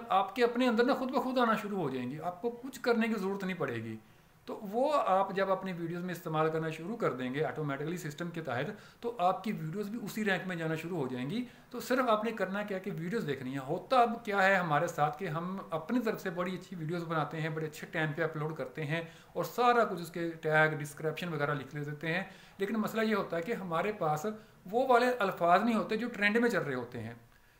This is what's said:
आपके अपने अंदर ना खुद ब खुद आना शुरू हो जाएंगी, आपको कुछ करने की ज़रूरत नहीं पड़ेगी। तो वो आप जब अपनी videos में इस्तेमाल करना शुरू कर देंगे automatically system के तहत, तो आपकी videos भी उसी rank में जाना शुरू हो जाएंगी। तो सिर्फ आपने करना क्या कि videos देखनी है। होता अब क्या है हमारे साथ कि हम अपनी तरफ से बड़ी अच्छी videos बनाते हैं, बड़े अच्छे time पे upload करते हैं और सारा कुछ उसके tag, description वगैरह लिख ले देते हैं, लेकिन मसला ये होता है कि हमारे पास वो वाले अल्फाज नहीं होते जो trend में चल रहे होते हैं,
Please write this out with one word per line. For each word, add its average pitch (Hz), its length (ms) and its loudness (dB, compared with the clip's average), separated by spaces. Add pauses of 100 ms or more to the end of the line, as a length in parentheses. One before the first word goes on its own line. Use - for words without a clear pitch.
(120)
आपके 196 320 4
अपने 247 240 4
अंदर 233 180 6
ना 269 80 4
खुद 254 180 -2
ब 254 120 2
खुद 254 160 0
आना 226 160 4
शुरू 208 220 -4
हो 151 120 0
जाएंगी, 127 300 -4
आपको 180 300 -4
कुछ 262 280 -10
करने 226 300 4
की 220 60 2
ज़रूरत 190 300 -2
नहीं 185 120 -2
पड़ेगी। 113 440 -4 (480)
तो - 160 -8
वो 233 280 0
आप 196 420 4
जब 190 160 2
अपनी 185 240 0
videos 170 300 -6
में 180 80 -4
इस्तेमाल 160 380 0
करना 160 200 0
शुरू 165 260 -6
कर 160 180 0
देंगे 127 300 -2
automatically 147 540 -2
system 170 320 -6
के 165 120 -8
तहत, 143 360 -4 (240)
तो 240 200 -6
आपकी 185 300 2
videos 175 380 -6
भी 233 80 -6
उसी 214 260 -6
rank 185 240 0
में 180 100 -4
जाना 160 180 0
शुरू 170 200 -6
हो 135 120 -2
जाएंगी। 135 360 -4 (280)
तो 240 80 -8
सिर्फ 247 280 0
आपने 214 240 2
करना 196 320 -2
क्या 202 160 -4
कि 196 120 -6
videos 170 340 -4
देखनी 131 260 -4
है। 139 80 -4
होता 170 400 0
अब 226 260 4
क्या 202 160 2
है 190 140 6
हमारे 165 320 2
साथ 151 320 0
कि 196 80 -4
हम 180 460 -6
अपनी 226 260 -2
तरफ 220 200 -2
से 190 100 -4
बड़ी 180 280 -4
अच्छी 185 180 -12
videos 165 300 -4
बनाते 160 320 -2
हैं, 156 180 -2
बड़े 156 120 -2
अच्छे - 200 -10
time 156 260 0
पे 170 100 0
upload 160 320 -2
करते 139 260 -6
हैं 165 260 -2 (280)
और 175 100 0
सारा 240 380 4
कुछ 190 180 -2
उसके 170 280 -4
tag, 156 440 4
description 151 560 -4
वगैरह 147 240 0
लिख 139 220 -6
ले 147 60 -4
देते 147 260 -6
हैं, 185 220 -2 (300)
लेकिन 202 160 0
मसला 214 260 0
ये 220 120 2
होता 185 240 0
है 170 60 -2
कि 233 100 -2
हमारे 180 400 0
पास 156 320 0 (420)
वो 240 200 2
वाले 247 260 8
अल्फाज 185 500 6
नहीं 226 120 4
होते 214 220 0
जो 240 120 -2
trend 208 280 2
में 240 120 4
चल 190 100 2
रहे 143 160 -2
होते 123 220 -6
हैं, 117 220 -8 (400)